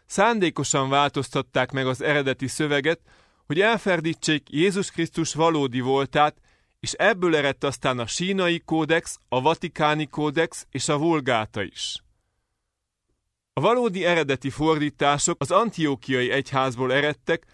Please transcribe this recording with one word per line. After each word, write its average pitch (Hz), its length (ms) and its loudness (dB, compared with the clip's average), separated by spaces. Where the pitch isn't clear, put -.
szándékosan 165 840 0
változtatták 139 840 0
meg 135 160 -2
az 127 140 -2
eredeti 135 460 0
szöveget, 147 520 0
hogy 147 140 -4
elferdítsék 170 880 0
Jézus 185 420 0
Krisztus 165 420 -4
valódi 143 460 0
voltát, 135 600 2
és - 120 -10
ebből 180 440 2
eredt 143 280 0
aztán 131 360 -2
a 113 80 -6
sínai 175 520 -2
kódex, 160 600 -2
a 127 120 0
vatikáni 151 680 0
kódex 151 600 -2
és 135 200 -6
a 147 80 2
vulgáta 127 680 0
is. - 400 -10
A - 60 -4
valódi 196 460 2
eredeti 143 440 0
fordítások 147 920 0
az 147 100 -4
antiokiai 143 800 0
egyházból 131 600 -2
eredtek, 147 600 -2